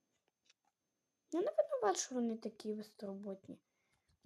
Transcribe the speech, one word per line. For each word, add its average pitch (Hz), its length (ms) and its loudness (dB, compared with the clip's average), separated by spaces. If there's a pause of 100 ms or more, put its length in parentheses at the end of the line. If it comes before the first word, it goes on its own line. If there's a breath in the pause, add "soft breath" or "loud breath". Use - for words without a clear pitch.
(1300)
Я 320 100 4
не 523 100 4
винуват, 523 460 2
що - 180 -2
вони 233 220 2
такі 220 360 -4
безтурботні. 202 840 -8 (680)